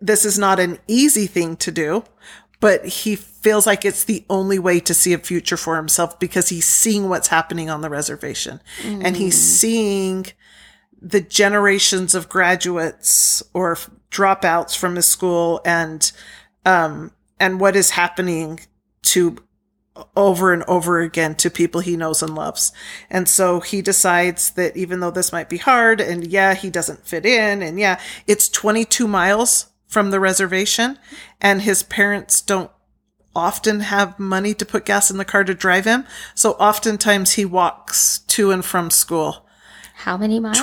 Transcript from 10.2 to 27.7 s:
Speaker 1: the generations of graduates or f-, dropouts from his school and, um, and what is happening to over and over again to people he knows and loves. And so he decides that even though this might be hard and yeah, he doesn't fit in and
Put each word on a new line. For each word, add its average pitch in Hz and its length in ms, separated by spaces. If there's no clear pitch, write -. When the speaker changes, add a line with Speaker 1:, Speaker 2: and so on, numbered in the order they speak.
Speaker 1:
the 185 200
generations 196 960
of 170 140
graduates 180 1120
or 180 200
f-, - 180
dropouts 190 640
from 180 180
his 170 140
school 170 560
and, 165 480
um, 160 460
and 185 180
what 196 160
is 190 160
happening 165 680
to 175 340
over 185 360
and 170 160
over 170 320
again 160 340
to 165 160
people 170 300
he 175 160
knows 160 260
and 156 140
loves. 156 360
And 185 180
so 180 320
he 196 220
decides 180 680
that 180 260
even 180 240
though 175 100
this 175 220
might 170 180
be 175 80
hard 226 420
and 175 260
yeah, 196 280
he 190 160
doesn't 160 360
fit 170 200
in 214 360
and 165 160